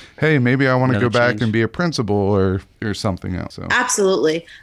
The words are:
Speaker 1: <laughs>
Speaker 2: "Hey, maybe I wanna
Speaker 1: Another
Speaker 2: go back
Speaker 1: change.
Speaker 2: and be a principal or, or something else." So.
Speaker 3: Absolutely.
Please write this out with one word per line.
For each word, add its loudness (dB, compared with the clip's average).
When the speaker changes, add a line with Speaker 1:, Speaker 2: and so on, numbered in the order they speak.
Speaker 1:
<laughs> -20
Speaker 2:
"Hey, 2
maybe 2
I 2
wanna 2
Speaker 1:
Another 0
Speaker 2:
go 0
back 4
Speaker 1:
change. -4
Speaker 2:
and 0
be 2
a 2
principal -2
or, 2
or -4
something -4
else." -8
So. -12
Speaker 3:
Absolutely. 0